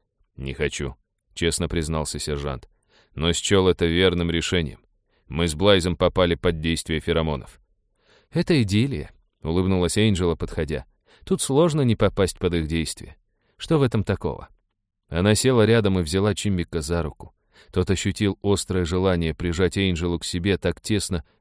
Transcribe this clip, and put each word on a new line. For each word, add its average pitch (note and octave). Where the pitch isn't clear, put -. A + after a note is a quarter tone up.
«Не C2+
хочу», C#2+
честно E2
признался D#2
сержант, C#2+
но E2+
счел F#2+
это F2
верным F2
решением. E2
Мы E2
с D#2
Блайзом F2+
попали F2+
под E2+
действие E2
феромонов. D#2+
«Это E3
идиллия», G#2
улыбнулась F2+
Эйнджела, F#2
подходя. D2+
«Тут -
сложно D3+
не A#2
попасть G2
под F2
их D#2+
действие. -
Что -
в C#3
этом A2+
такого?» -
Она G2
села A#2+
рядом G#2
и -
взяла F#2+
Чимбика F2
за E2
руку. -
Тот F2+
ощутил G2
острое F#2+
желание F2
прижать F2
Эйнджелу F2
к -
себе F#2
так -
тесно, F#2+